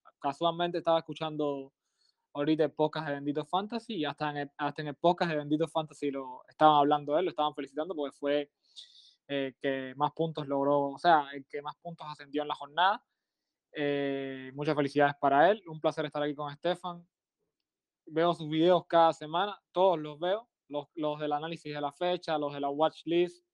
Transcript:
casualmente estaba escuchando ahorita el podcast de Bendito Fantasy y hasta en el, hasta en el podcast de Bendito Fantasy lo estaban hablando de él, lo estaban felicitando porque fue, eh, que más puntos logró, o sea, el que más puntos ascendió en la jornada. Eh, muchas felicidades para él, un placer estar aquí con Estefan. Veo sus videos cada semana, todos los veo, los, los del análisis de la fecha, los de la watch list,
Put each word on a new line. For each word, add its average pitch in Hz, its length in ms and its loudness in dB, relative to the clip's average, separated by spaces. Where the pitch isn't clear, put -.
casualmente 170 600 0
estaba 165 200 2
escuchando 147 720 -6
ahorita 151 320 2
el 143 60 0
podcast 151 360 0
de 143 60 -4
Bendito 143 320 -4
Fantasy 214 500 -4
y 151 100 -2
hasta 147 260 -4
en 147 60 -8
el, 143 200 -6
hasta 147 240 -4
en 151 80 -6
el 139 60 -8
podcast 170 360 2
de 156 60 -2
Bendito 151 300 0
Fantasy 151 440 -4
lo 135 380 -10
estaban 156 260 6
hablando 147 380 4
de 160 60 4
él, 185 60 0
lo 165 60 -2
estaban 151 220 -4
felicitando 147 420 -8
porque 143 220 -6
fue, 143 320 -2
eh, 135 340 -4
que 135 340 -2
más 147 160 0
puntos 156 360 -4
logró, 139 420 2
o 139 100 -8
sea, 156 340 6
el 139 120 -12
que 147 160 -10
más 196 200 -10
puntos 165 280 -12
ascendió 147 320 -6
en 147 60 -6
la 147 80 -4
jornada. 170 480 0
Eh, 139 760 -4
muchas 147 220 -2
felicidades 143 440 2
para 143 300 6
él, 214 180 0
un 160 140 -14
placer 156 240 -2
estar 147 160 -4
aquí 147 140 -2
con 147 160 -8
Estefan. 175 540 -6
Veo 165 280 2
sus 151 160 -8
videos 160 360 4
cada 165 280 6
semana, 175 440 -4
todos 180 260 4
los 151 220 -10
veo, 196 280 -2
los, 143 260 -6
los 151 240 -4
del 151 140 -4
análisis 151 400 -8
de 147 80 -8
la 147 100 -4
fecha, 175 460 -2
los 143 160 -4
de 143 60 -8
la 143 100 -2
watch 156 360 0
list, 170 380 0